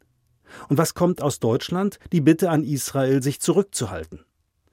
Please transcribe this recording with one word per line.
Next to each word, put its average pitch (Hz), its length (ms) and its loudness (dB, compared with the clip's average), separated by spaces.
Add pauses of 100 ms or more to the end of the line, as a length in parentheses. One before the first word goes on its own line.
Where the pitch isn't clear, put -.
(680)
Und 139 100 2
was 160 180 0
kommt 180 260 0
aus 139 180 -2
Deutschland? 175 580 -2 (140)
Die 175 80 2
Bitte 160 300 4
an 156 160 0
Israel, 135 580 0
sich 139 160 -4
zurückzuhalten. 101 880 -2 (480)